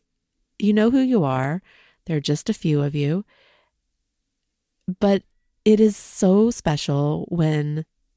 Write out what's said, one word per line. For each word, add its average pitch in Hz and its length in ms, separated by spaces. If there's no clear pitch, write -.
You 214 140
know 214 180
who 262 100
you 254 220
are. 135 400
There 165 100
are 147 40
just 147 300
a 214 40
few 147 280
of 143 140
you. 151 280
But 196 240
it 214 140
is 214 180
so 202 540
special 147 760
when 156 560